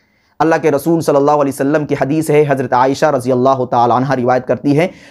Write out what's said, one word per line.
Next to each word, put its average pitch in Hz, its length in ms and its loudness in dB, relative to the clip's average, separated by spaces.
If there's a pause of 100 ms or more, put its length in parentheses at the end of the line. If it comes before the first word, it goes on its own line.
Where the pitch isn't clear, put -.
(400)
अल्लाह 160 200 2
के 151 100 0
रसूल 156 320 0
सल्लल्लाहु 147 380 2
अलैहि 139 120 0
वसल्लम 143 340 -2
की 143 100 -4
हदीस 143 340 -2
है, 151 160 4
हज़रत 131 300 -2
आयशा 135 360 0
रज़ी 127 200 -2
अल्लाह 127 340 0
ताला 120 300 2
अन्हा 131 200 0
रिवायत 127 300 0
करती 139 280 -2
हैं 156 160 0 (220)